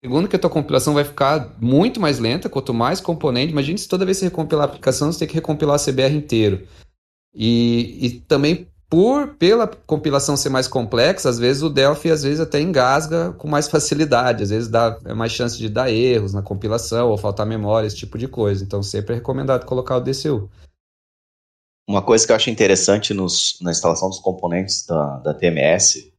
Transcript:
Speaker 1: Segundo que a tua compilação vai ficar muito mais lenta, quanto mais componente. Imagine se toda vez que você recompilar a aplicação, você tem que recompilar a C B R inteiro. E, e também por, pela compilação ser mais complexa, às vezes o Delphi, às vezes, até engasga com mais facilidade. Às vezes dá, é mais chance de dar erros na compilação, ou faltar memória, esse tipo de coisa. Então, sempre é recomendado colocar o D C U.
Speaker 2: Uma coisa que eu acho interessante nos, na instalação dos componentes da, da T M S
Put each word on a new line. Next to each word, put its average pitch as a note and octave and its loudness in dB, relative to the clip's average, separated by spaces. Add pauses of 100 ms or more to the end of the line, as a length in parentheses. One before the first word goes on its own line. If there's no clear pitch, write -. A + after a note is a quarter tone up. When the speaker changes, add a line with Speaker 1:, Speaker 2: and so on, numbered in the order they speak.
Speaker 1:
Segundo C#3+ 0
que - 0
a - 2
tua F3 0
compilação C#3+ 0
vai D3 4
ficar C#3+ -2
muito D#3 2
mais D3 2
lenta, B2 -2
quanto C3+ -4
mais A#2+ 0
componente. D3 -2
Imagine D3 -2
se - -8
toda F#3 0
vez F#3+ 0
que F#3+ -4
você F3+ 0
recompilar D3+ 0
a C#3 0
aplicação, D3 -2
você D#3+ -6
tem D#3 -2
que - -12
recompilar D3+ 0
a - 2
C - -2
B C3 2
R C#3 2
inteiro. G#2+ 0 (680)
E, A#2 2
e - -6
também D3+ 0 (220)
por, B3 2
pela G#3+ 4
compilação D3 -2
ser C#3 -2
mais C3 0
complexa, B2+ 0
às A#2+ 0
vezes C3 2
o D#3+ 0
Delphi, C#3+ 2
às D3 0
vezes, D3 0
até D#3 0
engasga D#3 0
com - -12
mais D3 0
facilidade. B2+ 2
Às G2+ -2
vezes A2 -2
dá, A2+ 2
é - -8
mais A2+ -2
chance A#2 -4
de A2 -6
dar B2 -2
erros A2+ 2
na G2 -2
compilação, A2+ -2
ou G#2+ 2
faltar G#2 -2
memória, A2 0
esse G#2 -6
tipo A2 -12
de B2 -6
coisa. G#2 -2
Então, G2 -4
sempre G#2 -6
é A#2 -4
recomendado C3 -2
colocar B2+ -2
o B2+ 0
D C3 -4
C C#3+ -4
U. G#2 -4 (1400)
Speaker 2:
Uma G2 0
coisa A2+ 4
que - -2
eu A2 6
acho A2+ 0
interessante G#2 2
nos, F#2 -2
na F2 -4
instalação E2+ -2
dos F#2+ -10
componentes F#2 -4
da, D2 -2
da D2 -4
T F2+ -2
M E2 0
S - 2